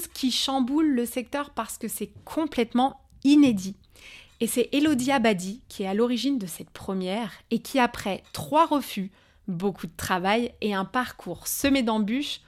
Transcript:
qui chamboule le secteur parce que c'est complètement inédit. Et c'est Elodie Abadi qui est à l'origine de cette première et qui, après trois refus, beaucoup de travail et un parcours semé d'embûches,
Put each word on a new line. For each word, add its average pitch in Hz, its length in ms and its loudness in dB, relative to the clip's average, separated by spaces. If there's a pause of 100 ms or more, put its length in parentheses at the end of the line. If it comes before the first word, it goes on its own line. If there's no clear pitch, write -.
(140)
qui 254 180 0
chamboule 269 580 2
le 240 160 2
secteur 285 460 -6
parce - 260 -8
que 226 100 -8
c'est - 240 -8 (140)
complètement 262 760 0 (220)
inédit. 247 520 6 (640)
Et 233 60 0
c'est 240 260 0
Elodie 277 400 2
Abadi 214 560 0
qui - 160 -8
est 190 40 -2
à 190 80 0
l'origine 247 420 0
de 196 80 -6
cette - 240 -12
première 190 600 -4 (180)
et 226 100 0
qui, 269 200 -2
après 233 420 -2 (120)
trois 311 340 2
refus, 233 440 -2 (360)
beaucoup 185 400 -4
de - 100 -18
travail 202 640 0
et 208 140 -2
un 190 100 -2
parcours - 600 -6
semé 277 340 2
d'embûches, 220 680 -2